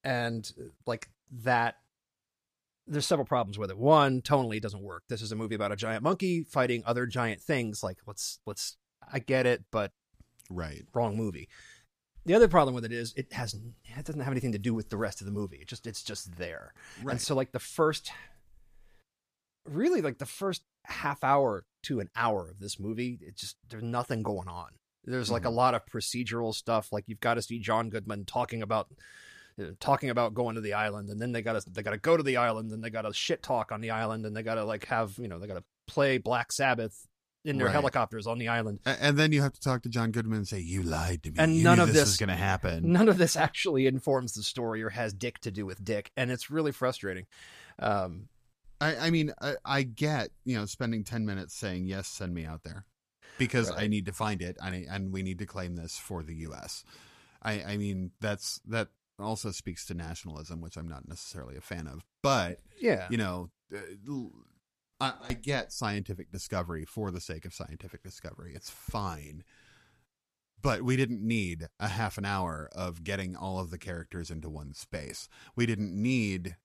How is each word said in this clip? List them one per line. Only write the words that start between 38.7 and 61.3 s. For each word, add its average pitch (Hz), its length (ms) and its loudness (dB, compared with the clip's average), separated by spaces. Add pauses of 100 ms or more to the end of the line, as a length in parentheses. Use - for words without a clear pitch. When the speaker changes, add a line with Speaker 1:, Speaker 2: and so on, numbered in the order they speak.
Speaker 2:
A-, 127 180 2
and 143 140 6
then 156 140 6
you 143 100 6
have 139 120 2
to - 80 -16
talk 127 220 2
to 123 60 -4
John 113 220 2
Goodman 110 280 0
and 98 80 -2
say, 101 120 -4
"You 90 240 -2
lied 82 400 0
to 78 80 -6
me. 78 80 -8
Speaker 1:
And 160 160 6
Speaker 2:
You 165 80 8
Speaker 1:
none 175 140 12
Speaker 2:
knew 175 60 10
Speaker 1:
of - 60 8
Speaker 2:
this 151 80 8
Speaker 1:
this 143 120 10
Speaker 2:
was 95 80 2
gonna 95 180 2
happen." 92 560 2
Speaker 1:
none 202 180 10
of 185 80 8
this 165 200 4
actually 147 500 4
informs 131 460 2
the 107 100 -6
story 113 400 -2
or 110 60 -2
has 110 240 -4
dick 117 260 -6
to 110 120 -6
do 101 140 -4
with 95 180 -8
dick, 104 340 -2
and 127 140 0
it's 127 200 -6
really 151 220 2
frustrating. 98 520 -2 (540)
Um, 98 480 0 (540)
Speaker 2:
I, 151 260 0
I - 20 4
mean, 156 320 4
I, 139 140 -2 (100)
I 135 180 2
get, 131 460 0 (160)
you 127 120 0
know, 104 80 0
spending 113 400 -2
ten 113 200 -2
minutes 95 300 -4
saying, 92 320 -2
"Yes, 95 220 -4
send 90 240 -6
me 82 120 -4
out 80 180 -10
there," 98 220 -12 (520)
because 120 340 2
Speaker 1:
Right. 101 120 -2
Speaker 2:
I 107 40 2
need 104 200 2
to 92 60 -6
find 107 280 -2
it, 90 200 -6
and 92 140 -4
I, 90 140 -6
and 95 240 -4
we 95 100 -2
need 92 160 -4
to 104 60 -4
claim 90 320 -6
this 82 200 -8
for 85 260 -8
the 80 120 -10
U 80 180 -8
S. - 300 -12 (580)
I, 107 220 -2
I 101 140 -4
mean, 95 420 -2
that's, - 480 -4
that 113 220 -2 (280)
also 107 340 -4
speaks - 360 -10
to 92 60 -6
nationalism, 82 680 -10
which 82 160 -14
I'm 82 120 -10
not 67 180 -14
necessarily 69 480 -12